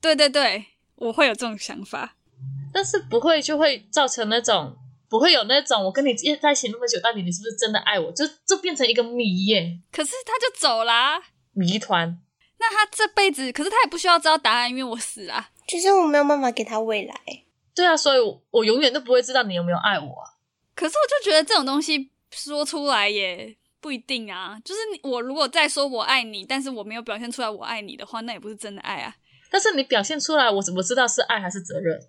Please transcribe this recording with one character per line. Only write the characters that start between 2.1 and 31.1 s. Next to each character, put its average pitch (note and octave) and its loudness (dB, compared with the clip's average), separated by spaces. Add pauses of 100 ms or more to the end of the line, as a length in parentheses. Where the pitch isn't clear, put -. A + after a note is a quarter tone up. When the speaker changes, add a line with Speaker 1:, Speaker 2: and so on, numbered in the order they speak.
Speaker 2:
但 G4 0
是 G#4 -2
不 A#3+ 0
会 D#4+ 4
就 D4 -2
会 C#4 2
造 C#4 2
成 A#3 -4
那 A3+ 2
种， G3+ 0 (320)
不 A#3 2
会 E4 6
有 C4+ 4
那 C4 2
种 A3+ 0
我 F#3+ 0
跟 C#4 0
你 C4 2
在 D4 0
一 C#4+ 4
起 B3+ -2
那 A#3 -10
么 B3 -4
久， A#3 0
到 A#3 2
底 G#3 -4
你 F3 -4
是 F3+ -8
不 - -8
是 A3+ -8
真 A3 -2
的 A3 0
爱 G#3 0
我？ E3 -4
就， C#4+ -2 (180)
就 G4 2
变 F4 -4
成 C4+ 0
一 A#3 2
个 A#3 2
谜 A3+ -2
耶。 F3 0 (140)
Speaker 1:
可 D#4 -4
是 C#4+ -6 (120)
他 A4+ -6
就 B4 -2
走 A#3 0
啦。 B3+ 2 (320)
Speaker 2:
谜 F#3+ 0
团。 E3+ -2 (420)
Speaker 1:
那 A4+ 2
他 G#4 2
这 G#4+ 0
辈 G4 2
子， C4 -4
可 C#4+ -4
是 G4 -2
他 G#4 -2
也 D#4 2
不 E4+ -8
需 F4 -2
要 E4+ 6
知 D#4+ 2
道 D#4 6
答 A#3+ 2
案， A#3+ 0
因 B3 -8
为 C4 -4
我 A#3+ -6
死 A3 -12
啦。 - -8 (180)
Speaker 3:
其 F4 -2
实 F#4+ 4
我 F#4+ 8
没 D4 4
有 D4 6
办 D4 4
法 B3 2
给 A#3 -4
他 A3 -4
未 A3 -2
来。 - -14 (580)
Speaker 2:
对 F4+ 2
啊， E4 6
所 D4 2
以 C4 6
我， A3+ 0 (100)
我 A3+ 4
永 A3 4
远 C4 4
都 C#4 -2
不 B3 -2
会 B3 6
知 B3 -6
道 C4 4
你 G3+ -4
有 F3 -2
没 F3 -2
有 F3 0
爱 G3+ 0
我 C#3 -6
啊。 - -18 (400)
Speaker 1:
可 D#4 -4
是 D#4+ -4
我 D5+ 4
就 C#5 0
觉 G4 2
得 D#4 6
这 G#4 0
种 C#4+ 2
东 C#4 0
西 C#4+ -2 (180)
说 D4 -6
出 D4 -6
来 G#3+ 2
也 G3+ -6 (240)
不 D4+ -10
一 B3+ -6
定 A3+ -8
啊。 F#3 -12
就 F#4 -10
是 A4 -6 (100)
你， E4+ -10
我 B3 -4
如 C4 -8
果 C#4+ 0
再 D4+ 2
说 C#4+ -2
我 B3 -4
爱 C4 2
你， G#3+ -14
但 C4+ -4
是 C4+ -8
我 A3+ -8
没 G#3+ -12
有 A#3 -8
表 A3 -8
现 A#3+ -10
出 B3+ -8
来 A3+ -2
我 G#3+ -12
爱 A3 -8
你 G3+ -16
的 - -14
话， A3+ -10
那 A#3 -8
也 F#3+ -12
不 G#3 -14
是 G#3+ -12
真 G#3 -14
的 G3 -16
爱 - -6
啊。 - -10 (340)
Speaker 2:
但 F#4+ 2
是 G#4 2
你 C#4 0
表 A3 2
现 D4+ -4
出 D#4 -2
来， C4 6
我 G3 2
怎 F#3+ -4
么 F#3 -2
知 F#3 -2
道 B3 2
是 A#3+ 0